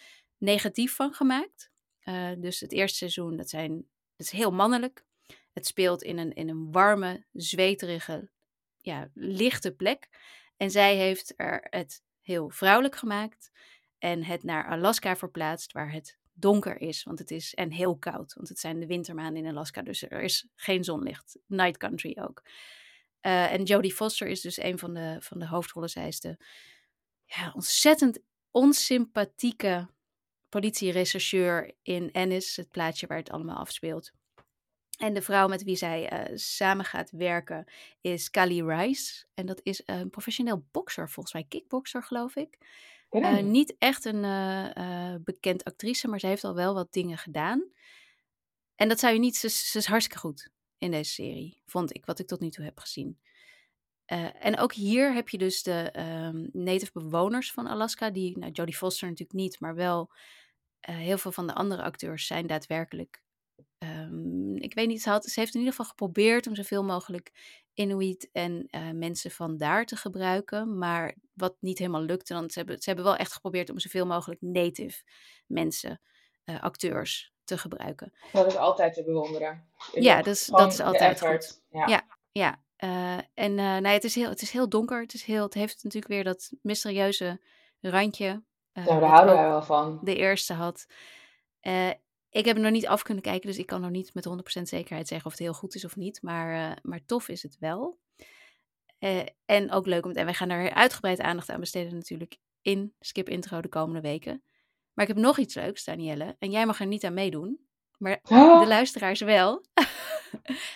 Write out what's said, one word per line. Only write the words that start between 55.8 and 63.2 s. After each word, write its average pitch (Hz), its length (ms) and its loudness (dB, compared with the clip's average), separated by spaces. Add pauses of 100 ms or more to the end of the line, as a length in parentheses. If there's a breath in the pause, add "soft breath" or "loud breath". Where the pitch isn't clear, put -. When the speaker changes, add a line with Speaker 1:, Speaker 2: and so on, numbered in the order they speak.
Speaker 1:
ehm, 165 600 -8
native 185 400 0
bewoners 175 600 -2
van 240 140 -6
Alaska, 220 440 -4
die, 185 280 -4
nou, 175 140 -10
Jodie 170 240 -6
Foster 185 320 -4
natuurlijk 170 300 -10
niet, 190 220 -4
maar 165 140 -10
wel, 175 360 -2 (720)
eh, 170 160 -12
heel 175 220 0
veel 185 140 -8
van 180 140 -6
de 160 80 -6
andere 190 280 -2
acteurs 160 440 -8
zijn 170 200 -4
daadwerkelijk, 160 760 -6 (560)